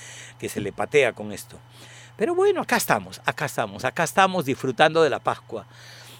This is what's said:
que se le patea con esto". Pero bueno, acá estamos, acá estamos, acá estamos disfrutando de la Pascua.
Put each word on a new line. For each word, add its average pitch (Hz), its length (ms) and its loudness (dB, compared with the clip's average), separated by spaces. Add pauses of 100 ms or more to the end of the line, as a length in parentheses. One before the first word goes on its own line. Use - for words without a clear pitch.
(400)
que 110 80 -6
se 107 140 -6
le 98 100 -4
patea 117 400 2
con 104 220 -8
esto". - 260 -14 (560)
Pero 330 200 -2
bueno, 370 260 2
acá 240 160 0
estamos, 98 480 -2
acá 143 220 -2
estamos, 101 360 -4
acá 131 220 -2
estamos 185 400 2
disfrutando 156 580 2
de 151 60 4
la 110 100 -2
Pascua. - 480 -6 (520)